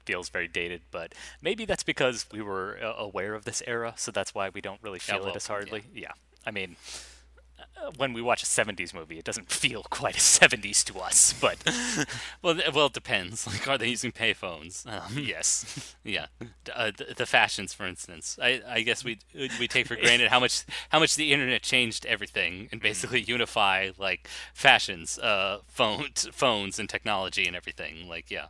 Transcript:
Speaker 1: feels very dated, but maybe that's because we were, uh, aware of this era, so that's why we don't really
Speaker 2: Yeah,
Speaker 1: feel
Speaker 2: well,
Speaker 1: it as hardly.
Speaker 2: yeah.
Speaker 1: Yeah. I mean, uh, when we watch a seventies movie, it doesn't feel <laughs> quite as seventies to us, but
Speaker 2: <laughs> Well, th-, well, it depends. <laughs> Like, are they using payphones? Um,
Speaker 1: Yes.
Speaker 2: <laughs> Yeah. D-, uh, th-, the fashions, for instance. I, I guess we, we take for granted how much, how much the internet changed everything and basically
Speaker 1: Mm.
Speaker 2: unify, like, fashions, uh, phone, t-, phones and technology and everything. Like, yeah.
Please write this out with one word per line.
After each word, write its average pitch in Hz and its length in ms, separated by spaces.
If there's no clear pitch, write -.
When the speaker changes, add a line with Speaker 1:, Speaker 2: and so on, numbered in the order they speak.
Speaker 1:
feels 90 240
very 87 180
dated, 87 440
but - 220
maybe 214 240
that's 190 180
because 127 480
we 107 120
were, 98 380
uh, 110 200
aware 101 320
of 107 120
this - 200
era, 117 320
so - 140
that's 98 240
why 98 140
we 95 120
don't 98 220
really 98 240
Speaker 2:
Yeah, 104 80
Speaker 1:
feel 95 80
Speaker 2:
well, 98 80
Speaker 1:
it - 40
as 101 120
hardly. 104 360
Speaker 2:
yeah. 110 100
Speaker 1:
Yeah. - 80
I - 60
mean, 95 260
uh, 302 180
when 131 160
we 117 80
watch 117 200
a - 60
seventies 95 480
movie, 82 240
it 82 40
doesn't 107 280
feel 123 320
<laughs> - 80
quite - 240
as - 80
seventies 104 600
to 98 140
us, - 400
but 92 240
Speaker 2:
<laughs> - 800
Well, 170 140
th-, 160 180
well, 147 140
it 131 60
depends. 104 540
<laughs> 98 40
Like, 101 160
are 135 100
they 120 120
using 120 220
payphones? 87 760
Um, 107 320
Speaker 1:
Yes. - 800
Speaker 2:
<laughs> - 40
Yeah. 92 240
D-, - 120
uh, 110 160
th-, 123 240
the 120 120
fashions, 107 480
for 101 100
instance. - 560
I, 127 260
I 117 140
guess 113 220
we, 117 160
we 120 80
take 123 200
for 120 80
granted 120 360
how 127 80
much, 123 240
how 156 100
much 160 160
the 151 160
internet 127 300
changed 123 460
everything 98 640
and 107 100
basically 113 420
Speaker 1:
Mm. 92 40
Speaker 2:
unify, 101 720
like, 95 280
fashions, 104 640
uh, 101 480
phone, 117 480
t-, - 160
phones 104 480
and 104 100
technology 98 560
and 87 100
everything. 82 540
Like, 82 220
yeah. 80 180